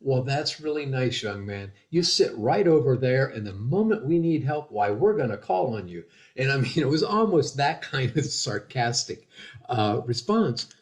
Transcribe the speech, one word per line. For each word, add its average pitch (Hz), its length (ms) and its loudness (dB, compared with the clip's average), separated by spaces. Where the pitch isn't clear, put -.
Well, 131 220 0
that's 139 380 -2
really 151 260 -2
nice, 127 360 -2
young 101 220 -6
man. 101 280 -8
You 170 120 2
sit - 340 2
right 147 320 2
over 135 280 6
there, 131 300 2
and 113 200 -6
the 98 60 -8
moment 165 520 0
we 165 140 2
need 165 260 2
help, 151 260 -4
why, 104 200 0
we're 160 240 2
gonna 123 220 0
call 131 380 -2
on 98 140 -6
you. 87 160 -12
And 135 160 0
I 139 60 2
mean, 135 180 0
it 147 120 2
was 156 140 2
almost 202 540 2
that 147 240 0
kind 131 360 -2
of 143 100 0
sarcastic, - 1000 -4
uh, 107 360 2
response. 147 600 0